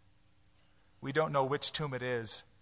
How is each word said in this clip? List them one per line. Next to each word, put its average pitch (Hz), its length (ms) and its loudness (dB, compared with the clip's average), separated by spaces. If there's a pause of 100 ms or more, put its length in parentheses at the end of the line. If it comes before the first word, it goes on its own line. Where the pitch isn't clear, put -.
(1000)
We 135 120 -6
don't 156 200 2
know 139 120 4
which 143 280 2
tomb 147 220 -2
it 123 80 -6
is, 120 400 -2 (200)